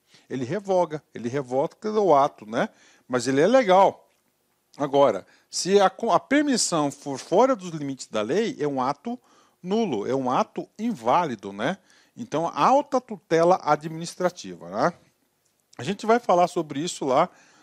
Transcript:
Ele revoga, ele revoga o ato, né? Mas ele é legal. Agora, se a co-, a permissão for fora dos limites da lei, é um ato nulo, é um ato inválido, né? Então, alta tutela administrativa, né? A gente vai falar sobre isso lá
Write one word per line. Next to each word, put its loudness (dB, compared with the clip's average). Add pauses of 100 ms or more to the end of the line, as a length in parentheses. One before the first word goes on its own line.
(280)
Ele -6
revoga, -2 (120)
ele -8
revoga -4 (240)
o 4
ato, 2
né? -2 (400)
Mas -2
ele 2
é 6
legal. 4 (680)
Agora, 2 (240)
se 2
a 4
co-, -4
a 4
permissão 0
for -10
fora 2
dos -16
limites -10
da -4
lei, -2
é -4
um -6
ato -6 (420)
nulo, -4
é -2
um -4
ato -4 (100)
inválido, -2
né? -4 (400)
Então, -6
alta 2
tutela 2
administrativa, -4
né? 0 (840)
A -12
gente -6
vai 4
falar 4
sobre -6
isso -8
lá 2 (340)